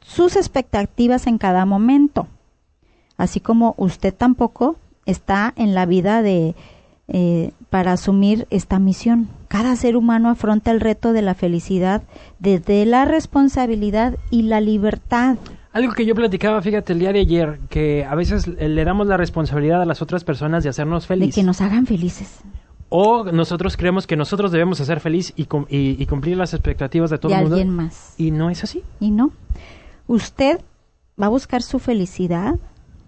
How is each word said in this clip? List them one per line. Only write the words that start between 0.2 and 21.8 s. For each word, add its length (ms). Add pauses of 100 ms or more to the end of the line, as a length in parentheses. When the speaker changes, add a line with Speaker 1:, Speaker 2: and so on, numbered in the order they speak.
Speaker 1:
expectativas 880
en 120
cada 280
momento, 600 (920)
así 240
como 380
usted 360
tampoco 600 (300)
está 500
en 180
la 120
vida 340
de, 340 (540)
eh, 440 (180)
para 220
asumir 580
esta 280
misión. 500 (200)
Cada 280
ser 200
humano 320
afronta 420
el 100
reto 340
de 80
la 120
felicidad 680 (360)
desde 460
la 220
responsabilidad 1120 (140)
y 120
la 180
libertad. 760 (360)
Speaker 2:
Algo 220
que 120
yo 80
platicaba, 460
fíjate, 320
el 60
día 140
de 80
ayer, 400 (100)
que 340
a 100
veces 320
le 380
damos 220
la 100
responsabilidad 680
a 40
las 160
otras 200
personas 420
de 60
hacernos 340
Speaker 1:
De 40
Speaker 2:
feliz. 260
Speaker 1:
que 80
nos 200
hagan 240